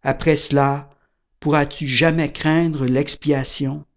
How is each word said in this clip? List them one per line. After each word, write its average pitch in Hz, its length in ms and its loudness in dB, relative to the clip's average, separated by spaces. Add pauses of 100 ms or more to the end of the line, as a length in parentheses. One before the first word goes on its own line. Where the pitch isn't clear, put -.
Après 143 320 2
cela, 143 560 0 (480)
pourras-tu 147 480 0
jamais 156 440 2
craindre 156 540 0
l'expiation ? 139 960 -2 (140)